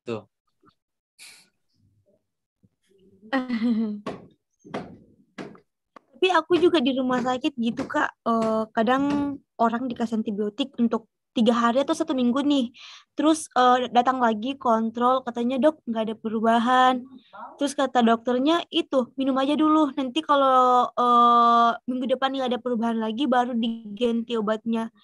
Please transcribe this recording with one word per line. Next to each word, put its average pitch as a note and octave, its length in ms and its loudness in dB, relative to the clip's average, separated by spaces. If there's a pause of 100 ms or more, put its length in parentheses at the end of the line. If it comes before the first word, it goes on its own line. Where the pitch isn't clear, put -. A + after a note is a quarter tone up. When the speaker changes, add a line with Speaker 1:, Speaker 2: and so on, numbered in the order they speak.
Speaker 1:
tuh. A2 240 -10 (3000)
Speaker 2:
<laughs> A3+ 800 -2 (2000)
Tapi F#4+ 160 0
aku E4+ 240 0
juga E4 240 4
di B3 160 -2
rumah B3+ 240 -2
sakit B3+ 400 -4
gitu, A#3 240 -4
Kak. - 400 -4
Eh, A3 480 0
kadang C#4 640 0 (240)
orang A#3 240 0
dikasih A3+ 400 -4
antibiotik G#3 560 -4
untuk A#3 320 -2 (240)
tiga A#3+ 160 4
hari A#3 320 2
atau D4+ 80 -2
satu D#4 240 -2
minggu B3 240 0
nih. C#4 320 0 (400)
Terus, D#4 400 0
eh, B3 400 2
datang B3 320 2
lagi A3+ 320 -2
kontrol, A#3+ 640 0
katanya, A#3+ 400 -4
"Dok, D#4 240 0
nggak A3+ 240 -6
ada A3+ 80 -8
perubahan." A#3 880 2 (560)
Terus C#4+ 160 -2
kata C4 240 0
dokternya, B3 720 2
"Itu, C4+ 480 -2
minum C4 160 0
aja C4+ 160 0
dulu. D#4 400 2
Nanti C#4 320 -6
kalau, B3+ 640 4
eh, A#3+ 840 4 (140)
minggu B3+ 320 -6
depan C4+ 160 -2
nggak C4+ 240 -4
ada A#3 80 -10
perubahan A#3 320 -2
lagi, A3 320 -4
baru B3 240 0
diganti A3+ 880 -4
obatnya." A3 480 -4 (160)